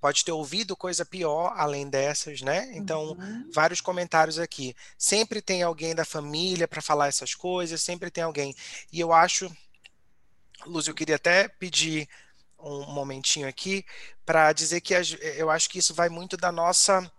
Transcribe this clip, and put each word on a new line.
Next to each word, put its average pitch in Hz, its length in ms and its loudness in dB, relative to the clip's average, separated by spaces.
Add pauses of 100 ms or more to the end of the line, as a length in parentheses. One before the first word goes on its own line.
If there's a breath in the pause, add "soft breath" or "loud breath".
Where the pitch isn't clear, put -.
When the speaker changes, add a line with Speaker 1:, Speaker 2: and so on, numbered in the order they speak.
Speaker 1:
pode 143 240 2
ter 175 60 -4
ouvido 170 460 -4
coisa 175 280 -4
pior 170 520 -2
além 143 340 -2
dessas, 139 520 -2
né? 180 320 -2
Então, 160 340 -4
Speaker 2:
Uhum. 208 440 -10
Speaker 1:
vários 175 280 4
comentários 165 580 2
aqui. 139 340 -6 (240 soft breath)
Sempre 214 460 0
tem 180 220 0
alguém 165 320 -2
da 160 80 0
família 165 640 -2
pra - 120 -8
falar 147 280 2
essas - 260 -4
coisas, 180 480 -4
sempre 175 260 -6
tem 170 140 -6
alguém. 143 320 -4 (380 loud breath)
E 165 80 -4
eu 165 120 2
acho, 175 380 6 (1120)
Luz, 165 220 -4
eu 151 80 -4
queria 156 220 2
até 180 320 6
pedir 160 600 -2 (480 soft breath)
um 143 360 -10
momentinho 139 560 -2
aqui 190 360 -4 (400 loud breath)
pra 156 280 6
dizer 160 280 0
que - 140 0
a 180 80 4
ge-, 160 160 -4 (180)
eu 160 140 0
acho 160 180 2
que 185 120 -6
isso 175 120 4
vai 170 160 2
muito 175 280 -6
da 175 160 0
nossa, 180 680 4